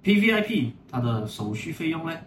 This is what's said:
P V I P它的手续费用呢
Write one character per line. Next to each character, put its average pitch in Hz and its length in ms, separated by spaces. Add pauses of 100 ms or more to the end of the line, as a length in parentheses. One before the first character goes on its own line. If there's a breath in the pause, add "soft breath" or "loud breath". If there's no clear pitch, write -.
P 202 180
V 226 100
I 214 100
P 160 300 (180)
它 127 120
的 113 260
手 107 260
续 160 200
费 160 160
用 165 180
呢 165 80 (120)